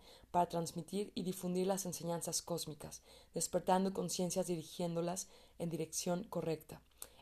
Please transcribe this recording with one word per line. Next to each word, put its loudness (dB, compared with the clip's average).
para 4
transmitir -2
y -2
difundir 0
las 2
enseñanzas -2
cósmicas, -6
despertando 4
conciencias 0
dirigiéndolas -2
en -2
dirección 0
correcta. -4